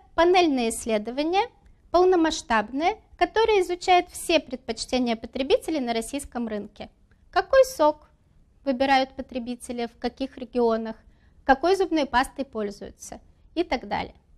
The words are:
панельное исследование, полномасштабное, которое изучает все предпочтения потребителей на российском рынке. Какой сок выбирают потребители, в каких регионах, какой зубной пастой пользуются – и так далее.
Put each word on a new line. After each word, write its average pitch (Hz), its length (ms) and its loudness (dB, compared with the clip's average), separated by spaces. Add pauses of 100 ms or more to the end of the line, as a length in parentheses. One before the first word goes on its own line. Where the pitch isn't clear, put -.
(140)
панельное 330 540 4
исследование, 247 800 -2 (420)
полномасштабное, 320 1080 2 (180)
которое 415 460 2
изучает 359 480 2
все - 280 0
предпочтения 247 800 -4
потребителей 277 640 -2
на 233 140 -4
российском 240 520 -8
рынке. 208 440 -12 (400)
Какой 508 340 4
сок 302 460 0 (540)
выбирают 269 500 0
потребители, 247 720 -10
в 226 120 -14
каких 262 380 -8
регионах, 226 600 -2 (480)
какой 302 300 4
зубной 359 300 0
пастой 262 400 -2
пользуются – - 760 -12 (340)
и 339 100 0
так 240 240 -6
далее. 185 260 -6 (240)